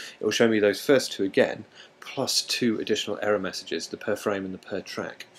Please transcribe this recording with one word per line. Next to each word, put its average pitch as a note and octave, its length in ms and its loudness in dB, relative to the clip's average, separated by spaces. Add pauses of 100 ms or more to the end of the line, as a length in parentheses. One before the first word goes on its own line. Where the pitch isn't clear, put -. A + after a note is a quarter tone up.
(200)
it - 40 -4
will G#2+ 60 4
show A#2+ 160 6
me A2 140 4
those G2+ 200 4
first C3 300 4
two - 140 -2
again, G2 400 2 (340)
plus - 440 -2
two - 360 0
additional - 420 -2
error G#2 200 2
messages, - 480 -6
the - 80 -8
per - 180 -4
frame G2 300 -2
and F#2 100 -8
the F2+ 40 -12
per - 220 -8
track. - 460 -10 (120)